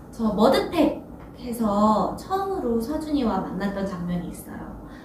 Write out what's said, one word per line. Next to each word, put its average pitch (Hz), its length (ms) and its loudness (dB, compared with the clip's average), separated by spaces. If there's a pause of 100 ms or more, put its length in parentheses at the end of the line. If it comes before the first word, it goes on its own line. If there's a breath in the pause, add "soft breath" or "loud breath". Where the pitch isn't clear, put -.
(120)
저 220 220 0
머드팩에서 220 1800 2
처음으로 370 640 0
서준이와 262 640 0
만났던 190 460 -2
장면이 175 420 -4
있어요. - 540 -12 (220 loud breath)